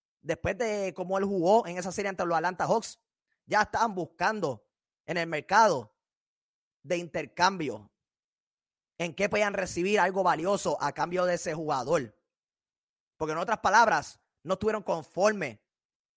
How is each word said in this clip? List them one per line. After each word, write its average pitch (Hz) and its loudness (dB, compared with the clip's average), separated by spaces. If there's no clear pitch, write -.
después 165 -4
de 202 -4
cómo 185 -4
él 196 0
jugó 196 4
en 175 -8
esa 180 -6
serie 196 -6
ante 190 -4
los 170 0
Atlanta 170 -2
Hawks, 202 0
ya 208 2
estaban 208 -2
buscando 175 -4
en 170 -4
el 165 -2
mercado 165 2
de 170 -2
intercambio 160 -2
en 170 -6
qué 196 0
podían 208 0
recibir 190 0
algo 190 2
valioso 170 0
a 143 -2
cambio 175 -2
de 180 0
ese 165 -6
jugador. 147 -2
Porque 156 -4
en 156 -4
otras 202 -2
palabras, 202 4
no 170 -4
estuvieron 214 -2
conformes, 170 -2